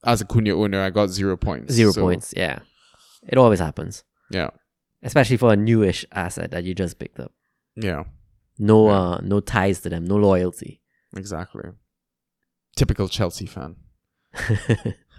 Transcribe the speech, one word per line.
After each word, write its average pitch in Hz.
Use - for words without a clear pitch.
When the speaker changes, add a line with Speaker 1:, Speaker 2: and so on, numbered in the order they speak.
Speaker 1:
as 120
a 104
Cunha 107
owner, 98
I 95
got 104
zero 95
points. 78
Speaker 2:
Zero 113
Speaker 1:
So, 101
Speaker 2:
points, 90
yeah. 87
It -
always 117
happens. 82
Speaker 1:
yeah. 90
Speaker 2:
Especially 123
for 113
a 104
newish 107
asset 87
that 87
you 90
just 90
picked -
up. -
Speaker 1:
Yeah. 90
Speaker 2:
No, 110
Speaker 1:
Yeah. 104
Speaker 2:
uh, 87
no 95
ties 98
to -
them, 85
no 95
loyalty. 92
Speaker 1:
Exactly. 95
Typical 104
Chelsea 95
fan. 78
Speaker 2:
<laughs> -